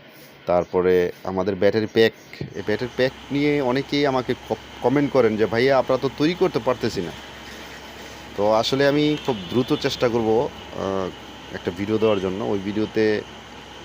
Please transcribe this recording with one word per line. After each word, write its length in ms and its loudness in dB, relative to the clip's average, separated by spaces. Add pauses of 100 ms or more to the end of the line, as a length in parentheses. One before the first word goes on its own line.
(460)
তারপরে 680 2 (120)
আমাদের 300 -2
ব্যাটারি 320 2
প্যাক, 260 4 (420)
এই 120 -8
ব্যাটারি 300 -2
প্যাক 160 2 (200)
নিয়ে 280 2
অনেকেই 460 0
আমাকে 280 0 (140)
ক-, 80 -2 (260)
কমেন্ট 300 2
করেন 240 4
যে, 100 4
"ভাইয়া, 320 4
আমরা 200 2
তো 200 -2
তৈরি 160 2
করতে 240 2
পারতেছি 420 -2
না।" 100 -4 (1300)
তো 160 4
আসলে 340 4
আমি 300 4 (100)
খুব 100 0 (120)
দ্রুত 280 0
চেষ্টা 320 0
করব, 400 2 (280)
আহ, 800 -6
একটা 160 -6
ভিডিও 280 -2
দেওয়ার 220 4
জন্য। 240 -2
ওই 140 0
ভিডিওতে 600 0 (640)